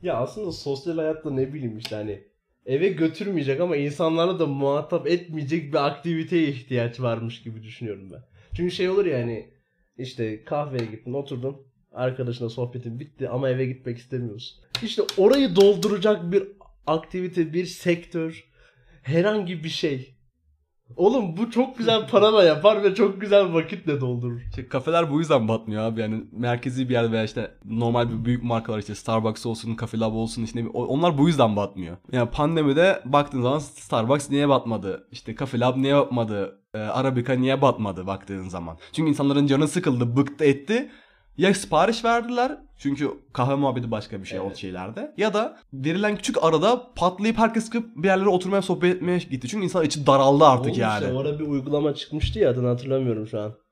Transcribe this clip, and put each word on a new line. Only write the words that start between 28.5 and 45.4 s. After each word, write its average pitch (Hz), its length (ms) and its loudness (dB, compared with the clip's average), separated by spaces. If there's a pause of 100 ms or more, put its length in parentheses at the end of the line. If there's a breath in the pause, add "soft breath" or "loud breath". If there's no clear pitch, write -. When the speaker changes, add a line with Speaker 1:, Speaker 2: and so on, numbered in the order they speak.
Speaker 2:
işte 101 160 -8
Starbucks 110 500 -2
olsun, 113 360 -6
Cafe 113 180 -4
Lab 110 140 0
olsun 113 300 -4
işte 110 160 -6
ne 117 40 -4
bileyim, - 120 -8
o-, - 100 -2
onlar 156 320 2
bu 143 100 6
yüzden 127 280 4
batmıyor. 92 420 -4 (140)
Yani 120 180 2
pandemide 156 760 2
baktığın 143 360 2
zaman 131 180 2
Starbucks 143 680 -2
niye 143 200 2
batmadı? 110 600 0
İşte 113 280 -12
Cafe 123 200 -4
Lab 127 180 2
niye 139 180 2
batmadı? 113 640 0 (140)
Ee, 107 40 -8
Arabica 123 560 -2
niye 131 280 2
batmadı 101 460 2
baktığın 95 420 -8
zaman? 85 280 -10 (140)
Çünkü 160 180 0
insanların 143 380 2
canı 139 200 2
sıkıldı, 123 500 0
bıktı 143 280 0
etti. 202 440 2 (480 loud breath)
Ya 190 160 4
sipariş 190 520 2
verdiler. 240 520 0 (200)
Çünkü 139 340 -2 (220)
kahve 135 220 0
muhabbeti 127 360 -2
başka 104 300 -8
bir 92 60 -14
şey 92 120 -8
o 95 80 -6
Speaker 1:
Evet. 98 100 -10
Speaker 2:
şeylerde. 98 600 -10
Ya 208 160 0
da 220 240 -2 (160)